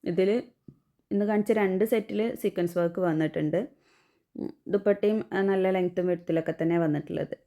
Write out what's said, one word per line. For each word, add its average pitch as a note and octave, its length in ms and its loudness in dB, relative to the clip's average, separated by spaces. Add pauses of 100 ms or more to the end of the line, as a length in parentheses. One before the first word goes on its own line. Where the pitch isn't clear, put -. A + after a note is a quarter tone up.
ഇതിൽ F#3 260 2 (800)
ഇന്ന് G3+ 140 0
കാണിച്ച G#3+ 280 0
രണ്ട് G3 320 2
സെറ്റിൽ G#3 340 -2 (160)
സീക്വൻസ് F3 420 -2
വർക്ക് E3+ 240 0
വന്നിട്ടുണ്ട്. D#3 560 0 (800)
ഉം, - 160 -6 (160)
ദുപ്പട്ടയും, G3+ 520 2 (140)
ആ, F#3+ 80 0
നല്ല F#3+ 300 2
ലെങ്ത്തും F3+ 360 0
വിഡ്ത്തിലൊക്കെ E3+ 480 -2
തന്നെ E3 240 0
വന്നിട്ടുള്ളത്. D#3 560 -2 (120)